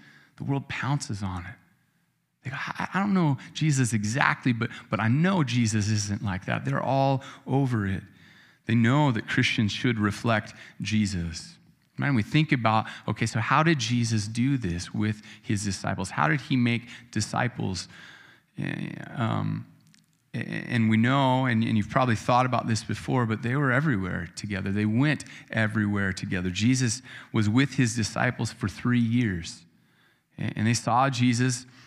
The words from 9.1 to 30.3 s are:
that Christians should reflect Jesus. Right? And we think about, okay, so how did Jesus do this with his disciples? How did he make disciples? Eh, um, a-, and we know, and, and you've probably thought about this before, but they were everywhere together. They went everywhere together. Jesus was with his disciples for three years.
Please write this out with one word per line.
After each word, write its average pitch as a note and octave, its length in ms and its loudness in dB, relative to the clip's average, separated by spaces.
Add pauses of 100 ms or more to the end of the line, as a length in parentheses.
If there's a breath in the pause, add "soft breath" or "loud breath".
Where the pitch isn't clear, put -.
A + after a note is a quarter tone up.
that A2 160 -2
Christians A#2 460 2
should A#2+ 260 0
reflect G#2 540 0 (300 loud breath)
Jesus. F#2+ 760 -2 (400)
Right? C3 120 -2
And C#3 80 2
we G#2+ 80 2
think D3+ 260 2
about, A2 360 2 (200 loud breath)
okay, A2+ 180 -2
so A#2 140 -2
how C3 240 4
did D#3+ 160 4
Jesus A2+ 480 0
do A#2 300 0
this F2 360 -4
with G#2+ 300 -2 (200 loud breath)
his G#2 220 -2
disciples? G2 460 -4
How D3 160 0
did D#3 140 2
he C#3 160 0
make A#2+ 320 2 (240 loud breath)
disciples? A2 760 -2 (720 loud breath)
Eh, - 320 -6 (240)
um, G#1+ 500 -2 (680)
a-, A#2 40 -6
and A2+ 520 0
we A2 60 4
know, C3 500 4
and, A2+ 160 2
and A2+ 140 2
you've G2+ 140 0
probably B2+ 260 4
thought B2+ 300 2
about A#2 200 0
this A2+ 160 -2
before, B2+ 440 -2
but A2 160 -2
they B2 120 -2
were C#3 160 2
everywhere F#2+ 640 0
together. G2 380 -4
They G#2 140 0
went C3 380 0 (280 loud breath)
everywhere G#2 600 0
together. F#2 380 -4
Jesus A#2 500 2 (320 loud breath)
was G#2+ 160 2
with C3 260 2
his A#2 200 2
disciples A2+ 580 -2
for - 140 -4
three A#2+ 320 0
years. A2+ 640 -2 (720 soft breath)